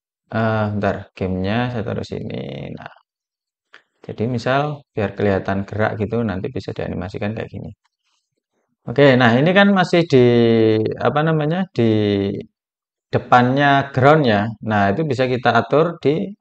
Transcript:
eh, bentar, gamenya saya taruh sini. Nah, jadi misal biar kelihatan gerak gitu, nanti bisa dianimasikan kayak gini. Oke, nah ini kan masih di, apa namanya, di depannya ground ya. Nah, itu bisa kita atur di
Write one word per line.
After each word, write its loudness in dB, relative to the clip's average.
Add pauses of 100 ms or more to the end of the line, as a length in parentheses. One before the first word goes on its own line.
(340)
eh, 0
bentar, -2 (220)
gamenya -4 (160)
saya -6
taruh -6
sini. -10
Nah, -18 (1120)
jadi -8 (140)
misal -4 (120)
biar -4
kelihatan -2 (100)
gerak -4 (120)
gitu, -4 (100)
nanti -6 (100)
bisa -10
dianimasikan -8
kayak -10
gini. -14 (1200)
Oke, 4
nah 4
ini 2
kan 6
masih 2
di, 6 (720)
apa 0
namanya, 0 (180)
di 2 (1300)
depannya 2
ground 4 (100)
ya. 2 (300)
Nah, 2
itu -2
bisa 0
kita 0 (100)
atur 2 (160)
di 0